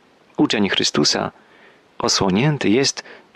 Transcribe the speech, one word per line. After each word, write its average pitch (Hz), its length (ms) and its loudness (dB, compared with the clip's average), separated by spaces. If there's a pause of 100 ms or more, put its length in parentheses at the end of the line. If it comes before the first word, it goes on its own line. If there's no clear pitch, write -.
(380)
Uczeń 117 320 2
Chrystusa - 640 -2 (640)
osłonięty 113 720 0
jest 131 340 0 (320)